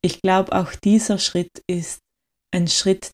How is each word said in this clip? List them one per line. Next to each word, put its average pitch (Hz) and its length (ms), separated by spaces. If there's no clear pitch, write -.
ich - 180
glaub, 190 320
auch 180 220
dieser 214 440
Schritt - 480
ist 175 340
ein 175 160
Schritt - 460